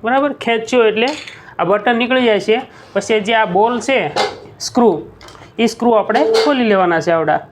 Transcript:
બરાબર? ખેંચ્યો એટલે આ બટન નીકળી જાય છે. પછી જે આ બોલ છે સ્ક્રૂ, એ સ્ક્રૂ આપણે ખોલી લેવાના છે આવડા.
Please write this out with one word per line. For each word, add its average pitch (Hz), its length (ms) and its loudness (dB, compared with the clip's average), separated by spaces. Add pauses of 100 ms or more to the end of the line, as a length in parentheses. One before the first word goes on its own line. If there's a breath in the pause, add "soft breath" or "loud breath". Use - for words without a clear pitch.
બરાબર? 269 300 0
ખેંચ્યો 233 520 0
એટલે 220 220 0 (520 loud breath)
આ 175 60 0
બટન 208 320 0
નીકળી 247 280 0
જાય 214 160 2
છે. 220 220 0 (300 loud breath)
પછી 214 280 -2
જે 208 140 -2
આ 220 120 2
બોલ 214 340 0
છે 214 300 -2 (500)
સ્ક્રૂ, 208 420 0 (560 loud breath)
એ 226 80 0
સ્ક્રૂ 233 260 0
આપણે 220 320 2 (200)
ખોલી 269 200 0
લેવાના 185 360 2
છે 175 100 -2
આવડા. 165 300 0 (120)